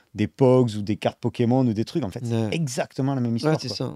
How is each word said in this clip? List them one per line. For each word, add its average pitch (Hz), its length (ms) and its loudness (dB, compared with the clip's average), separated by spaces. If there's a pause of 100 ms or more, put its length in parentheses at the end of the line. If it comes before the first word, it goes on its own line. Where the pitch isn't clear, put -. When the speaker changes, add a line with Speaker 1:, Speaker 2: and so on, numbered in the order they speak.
(160)
Speaker 1:
des 104 120 0
Pogs 127 500 4
ou 104 40 -4
des 101 140 -2
cartes - 240 -2
Pokémon 120 480 2
ou 113 60 2
des 110 120 -2
trucs. 165 200 -4
En 95 40 -4
fait, 120 140 -10
Speaker 2:
Ouais. 113 260 0
Speaker 1:
c'est 143 60 -2
exactement 139 580 -4
la 131 80 -2
même 117 140 0
histoire, 151 180 0
Speaker 2:
Ouais, 151 80 -2
c'est 131 60 -8
Speaker 1:
quoi. 107 100 -8
Speaker 2:
ça. 123 180 -6